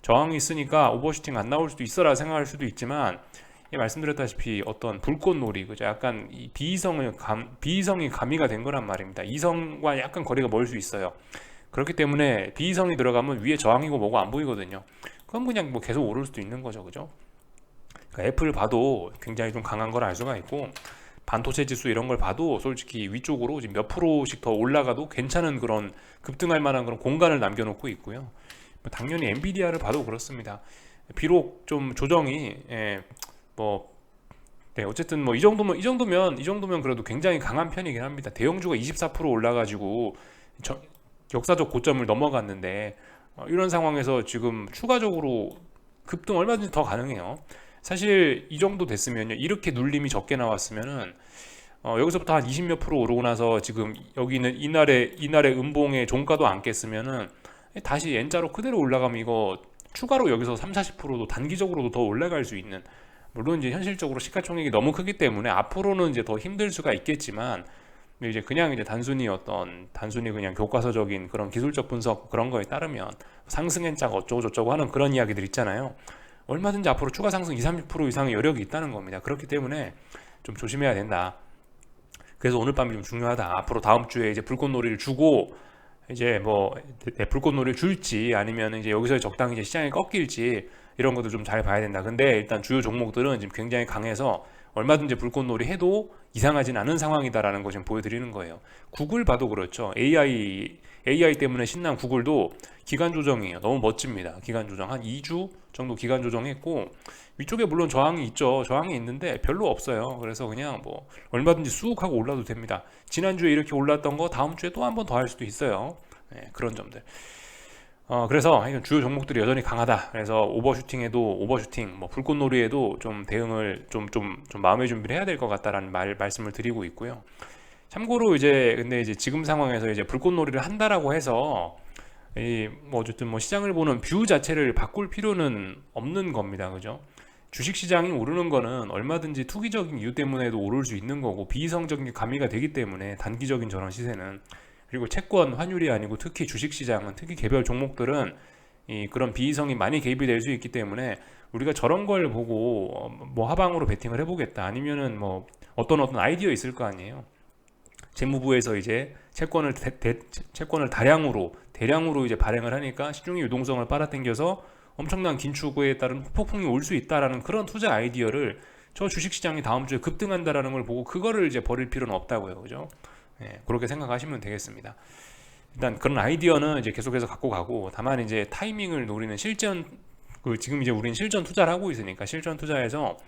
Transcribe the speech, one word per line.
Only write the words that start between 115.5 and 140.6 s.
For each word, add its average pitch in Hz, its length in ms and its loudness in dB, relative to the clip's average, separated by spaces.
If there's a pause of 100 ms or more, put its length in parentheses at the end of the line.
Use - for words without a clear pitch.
네, - 220 -16
그런 117 220 -4
점들. 107 280 -14 (1040)
어, 120 200 2
그래서 143 320 8
하여튼 127 240 -2
주요 147 180 4
종목들이 135 400 0
여전히 127 220 4
강하다. 117 480 2
그래서 110 320 2
오버슈팅에도, 120 760 0 (200)
오버슈팅, 104 580 -2
뭐 95 100 -10
불꽃놀이에도 131 920 2
좀 104 260 -8
대응을 110 640 -2
좀, 107 200 -4
좀, 101 380 -4
좀 - 140 -12
마음의 107 260 6
준비를 113 280 -2
해야 190 100 0
될 175 120 -2
것 123 100 -2
같다라는 98 440 -2
말, 95 240 -2
말씀을 101 360 -4
드리고 113 340 -4
있고요. 117 380 -10 (640)
참고로 226 460 4
이제 135 420 8
근데 120 240 0
이제 110 140 -2
지금 147 280 -2
상황에서 135 460 2
이제 104 140 -2
불꽃놀이를 147 580 2
한다라고 190 520 2
해서 127 640 0 (600)
이 117 300 -2 (160)
뭐 135 160 -2
어쨌든 113 280 -4
뭐 113 120 -4
시장을 202 340 0
보는 156 280 2
뷰 208 240 2
자체를 151 480 4
바꿀 196 360 0
필요는 151 720 -2 (120)
없는 160 400 -4
겁니다. 98 360 -4
그죠? 104 300 -10 (520)
주식시장이 175 600 0
오르는 160 380 0
거는 123 420 0
얼마든지 143 540 -4
투기적인 208 520 -4
이유 117 160 -4
때문에도 127 460 -2
오를 113 240 0